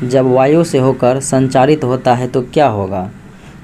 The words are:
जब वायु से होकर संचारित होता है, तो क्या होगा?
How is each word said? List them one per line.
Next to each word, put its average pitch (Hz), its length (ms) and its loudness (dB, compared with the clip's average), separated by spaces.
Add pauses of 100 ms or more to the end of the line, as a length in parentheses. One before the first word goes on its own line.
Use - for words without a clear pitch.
जब 131 220 0
वायु 135 380 2
से 160 140 -2
होकर 131 420 0
संचारित 135 640 0
होता 127 320 0
है, 123 120 -4
तो 127 140 -4
क्या 143 260 0
होगा? 98 440 -4 (520)